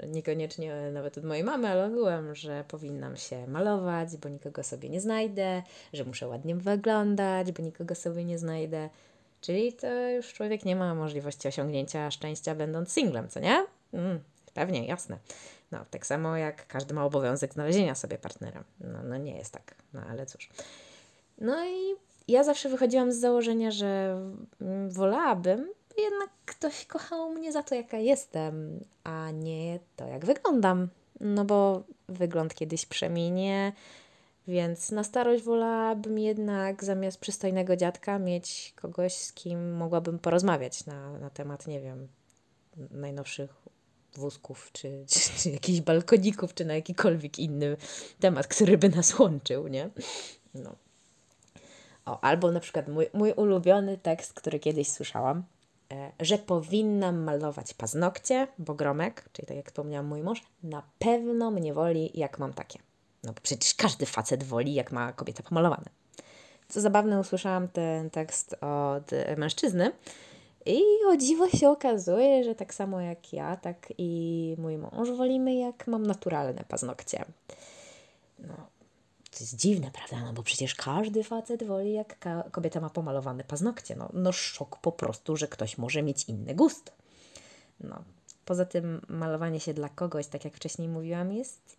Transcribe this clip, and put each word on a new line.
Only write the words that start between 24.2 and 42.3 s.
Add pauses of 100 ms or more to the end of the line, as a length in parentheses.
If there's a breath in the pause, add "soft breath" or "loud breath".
mm,
wolałabym, (260)
by
jednak (160)
ktoś
kochał
mnie
za
to,
jaka
jestem, (240)
a
nie (160)
to,
jak
wyglądam. (300)
No
bo (260)
wygląd
kiedyś
przeminie, (760 loud breath)
więc
na
starość
wolałabym
jednak
zamiast
przystojnego
dziadka
mieć
kogoś,
z
kim
mogłabym
porozmawiać
na,
na
temat,
nie
wiem, (840)